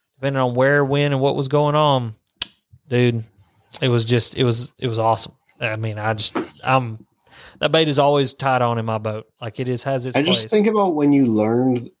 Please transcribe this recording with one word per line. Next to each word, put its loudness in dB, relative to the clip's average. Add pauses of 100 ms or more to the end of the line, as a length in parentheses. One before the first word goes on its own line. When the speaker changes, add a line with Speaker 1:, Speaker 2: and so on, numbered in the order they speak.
(160)
Speaker 1:
depending -4
on -2
where, 2
when, 0
and 0
what 2
was -4
going 0
on, 0 (720)
dude, 0 (560)
it 0
was 2
just, 0
it 0
was, -2
it -6
was -4
awesome. 0 (280)
I -4
mean, -6
I -2
just, -4 (260)
I'm, -2 (520)
that 0
bait 4
is 0
always 2
tied 0
on 0
in -4
my -4
boat. -8 (140)
Like, -12
it -6
is, -4
has -4
its -6
Speaker 2:
I 2
just 0
Speaker 1:
place. -8
Speaker 2:
think 2
about 2
when 2
you 4
learned 0 (100)